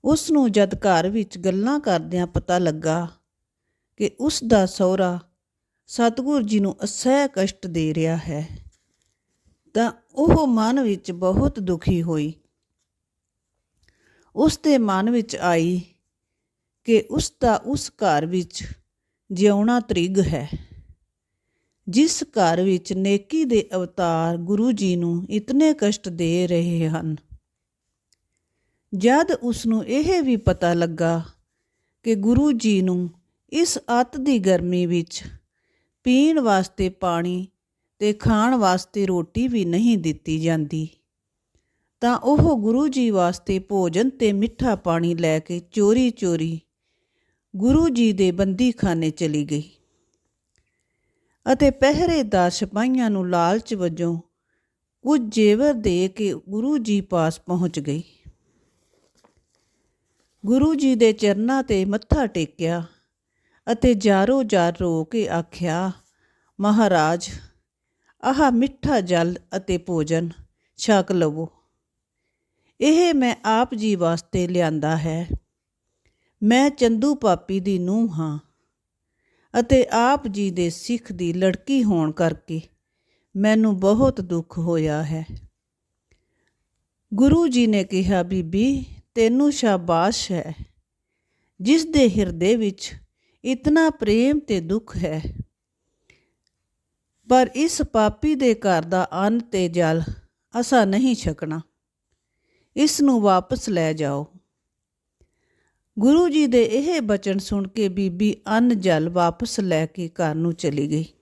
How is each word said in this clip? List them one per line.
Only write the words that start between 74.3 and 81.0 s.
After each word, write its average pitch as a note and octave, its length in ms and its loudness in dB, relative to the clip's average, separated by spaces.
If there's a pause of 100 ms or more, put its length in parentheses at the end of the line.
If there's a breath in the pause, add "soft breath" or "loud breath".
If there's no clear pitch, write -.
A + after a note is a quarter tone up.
ਲਿਆਂਦਾ D#3+ 500 0
ਹੈ। E3 300 -4 (1160)
ਮੈਂ B3+ 260 4
ਚੰਦੂ B3 460 0
ਪਾਪੀ F#3+ 440 0
ਦੀ F#3 200 -2
ਨੂੰਹ G3 340 0
ਹਾਂ D3+ 260 -6 (1200)
ਅਤੇ B3 320 4
ਆਪ C4 360 0
ਜੀ G3+ 240 -4
ਦੇ F3 180 -2
ਸਿੱਖ A#3 420 -8